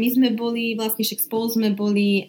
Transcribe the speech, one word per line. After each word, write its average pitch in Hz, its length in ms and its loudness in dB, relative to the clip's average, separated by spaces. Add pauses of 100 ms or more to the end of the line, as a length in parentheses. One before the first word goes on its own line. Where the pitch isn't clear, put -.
My 233 80 2
sme 247 240 4
boli, 233 400 -2
vlastne 220 320 -2
však - 160 -6
spolu 226 320 -2
sme 220 240 2
boli 202 520 2